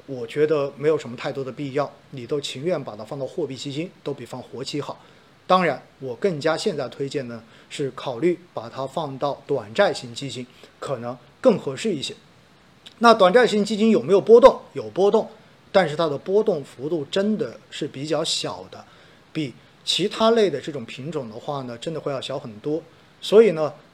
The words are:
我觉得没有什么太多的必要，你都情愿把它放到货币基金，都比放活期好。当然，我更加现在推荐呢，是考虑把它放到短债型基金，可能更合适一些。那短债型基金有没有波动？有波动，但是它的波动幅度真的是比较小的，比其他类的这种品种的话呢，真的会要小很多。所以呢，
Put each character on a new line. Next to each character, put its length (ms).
我 180
觉 220
得 300
没 100
有 100
什 140
么 60
太 160
多 100
的 80
必 220
要， 200
你 140
都 160
情 220
愿 180
把 140
它 80
放 160
到 80
货 180
币 120
基 160
金， 180
都 100
比 100
放 160
活 220
期 180
好。 160
当 180
然， 180
我 160
更 260
加 160
现 200
在 120
推 200
荐 180
呢， 160
是 280
考 240
虑 180
把 140
它 180
放 320
到 300
短 260
债 180
型 220
基 160
金， 160
可 200
能 200
更 180
合 180
适 160
一 80
些。 140
那 120
短 200
债 120
型 200
基 120
金 140
有 100
没 120
有 80
波 200
动？ 200
有 160
波 200
动， 180
但 160
是 80
它 100
的 100
波 240
动 220
幅 260
度 220
真 260
的 220
是 200
比 180
较 160
小 480
的， 140
比 200
其 240
他 220
类 180
的 120
这 100
种 140
品 260
种 180
的 60
话 280
呢， 160
真 140
的 60
会 140
要 80
小 180
很 220
多。 200
所 220
以 80
呢， 240